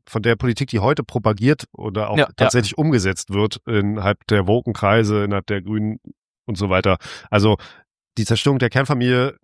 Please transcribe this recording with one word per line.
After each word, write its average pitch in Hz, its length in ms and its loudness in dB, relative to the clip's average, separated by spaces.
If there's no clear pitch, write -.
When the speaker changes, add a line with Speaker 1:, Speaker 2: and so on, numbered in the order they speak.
Speaker 1:
von 110 160 -6
der 117 140 2
Politik, 123 320 -2
die 110 100 0
heute 131 240 0
propagiert 113 680 0
oder 104 360 -6
auch 107 80 -2
Speaker 2:
Ja, 151 100 4
ja. - 100 -10
Speaker 1:
tatsächlich 120 400 2
umgesetzt 107 540 0
wird 104 260 -2
innerhalb 104 600 -2
der 101 200 2
woken 117 260 0
Kreise, 104 520 2
innerhalb 101 220 -4
der 101 140 -4
Grünen 107 380 -4
und 98 120 -6
so 98 120 -2
weiter. 92 280 2
Also 104 280 4
die 110 80 -2
Zerstörung 135 320 0
der 120 120 0
Kernfamilie, 127 760 0